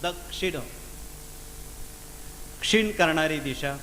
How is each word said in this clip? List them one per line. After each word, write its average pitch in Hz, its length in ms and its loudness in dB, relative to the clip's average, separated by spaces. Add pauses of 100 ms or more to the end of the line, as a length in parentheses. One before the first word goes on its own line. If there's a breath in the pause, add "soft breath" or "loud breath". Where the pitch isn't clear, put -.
दक्षिण. 175 560 -2 (2000)
क्षीण 214 300 6
करणारी 160 480 6
दिशा 139 440 0